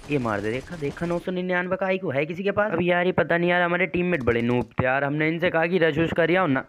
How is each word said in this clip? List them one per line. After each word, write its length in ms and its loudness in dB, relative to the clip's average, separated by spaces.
ये 80 0
मार 220 0
दे, 100 -2
देखा, 260 -6
देखा, 300 -6
नौ 120 -2
सौ 140 -6
निन्यानवे 440 -2
का 100 -4
आई 120 0
क्यू 120 -4
है 160 0
किसी 160 -8
के 100 0
पास। 200 0
अब 100 0
यार 240 2
ये 80 2
पता 240 2
नहीं 120 2
यार, 120 4
हमारे 260 2
teammate 340 0
बड़े 200 2
नूब 300 0
थे 120 -2
यार, 200 2
हमने 240 0
इनसे 220 0
कहा 160 2
कि 120 2
rush 200 2
उश 140 0
कर 240 2
आओ 100 2
ना, 220 0